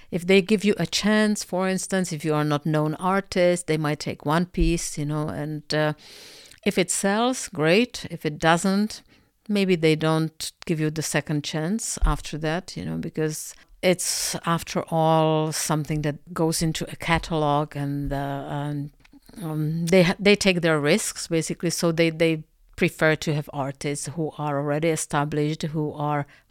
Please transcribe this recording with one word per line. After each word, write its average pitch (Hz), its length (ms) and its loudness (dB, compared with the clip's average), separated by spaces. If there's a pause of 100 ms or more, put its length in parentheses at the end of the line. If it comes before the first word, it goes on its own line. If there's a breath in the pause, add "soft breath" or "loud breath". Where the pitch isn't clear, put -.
if 175 160 -4
they 190 160 6
give 185 220 2
you 208 140 4
a 170 80 0
chance, 214 580 2
for 185 240 -2
instance, 185 460 -2
if 147 100 -8
you 156 100 2
are 151 120 2
not 147 200 0
known 156 300 2
artist, 185 720 2
they 156 100 2
might 151 220 -2
take - 260 -8
one 160 200 2
piece, 170 520 0
you 147 80 -4
know, 151 220 -2
and, 147 340 -6 (120)
uh, 151 200 2 (720 loud breath)
if 208 120 0
it 180 140 0
sells, 226 580 0
great. 180 600 2
If 170 160 -10
it 151 140 -4
doesn't, 190 640 2 (480 soft breath)
maybe 196 260 2
they 160 220 4
don't 160 560 -2 (120)
give 160 140 -2
you 156 100 2
the 156 120 -6
second 147 420 -2
chance 170 640 -4
after 156 320 0
that, 160 400 -4
you 170 80 -8
know, 160 120 -6
because 156 560 -6 (280 soft breath)
it's, - 520 0 (120)
after 170 440 -2
all, 160 640 4
something 151 520 -2
that 156 300 -6
goes 165 280 0
into 160 280 -2
a - 60 -12
catalog 151 800 0
and, 143 380 -4
uh, 139 360 -6
and, 147 420 -6 (520)
um, 156 440 -2
they 180 160 8
ha-, 180 140 4
they 202 200 4
take 175 240 2
their 160 180 2
risks, 156 480 0
basically. 165 420 -2
So 170 220 0
they, 165 180 4
they 160 340 0 (320)
prefer 160 400 2
to 156 180 -2
have 147 200 -4
artists 143 540 -6
who 151 300 -6
are 147 220 -2
already 151 300 0
established, 151 760 -2
who 151 300 -2
are 147 320 -2 (260 soft breath)